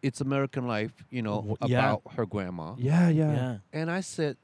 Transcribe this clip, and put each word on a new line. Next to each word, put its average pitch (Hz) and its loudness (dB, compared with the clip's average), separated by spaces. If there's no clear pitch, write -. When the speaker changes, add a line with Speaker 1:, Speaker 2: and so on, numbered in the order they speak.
Speaker 1:
It's 139 -2
American 135 0
Life, 110 -2
you 127 -4
know, 104 0
Speaker 2:
Wh-, 120 0
yeah. 123 4
Speaker 1:
about 107 2
her 117 0
grandma. 90 -6
Speaker 3:
Yeah, 160 4
yeah. 156 4
Speaker 2:
Yeah. 127 -2
Speaker 1:
And 160 -4
I 185 -2
said 151 -4